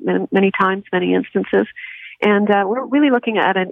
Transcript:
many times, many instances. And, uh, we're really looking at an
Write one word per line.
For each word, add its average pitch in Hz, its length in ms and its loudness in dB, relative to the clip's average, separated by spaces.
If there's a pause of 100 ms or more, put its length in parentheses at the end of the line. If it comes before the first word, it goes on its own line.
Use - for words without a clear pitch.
(340)
many 196 260 2
times, 190 320 0
many 180 220 0
instances. 190 520 0 (560)
And, 208 300 2
uh, 202 160 2
we're 247 160 -4
really 285 260 2
looking 240 280 0
at 185 180 2
an 185 160 -2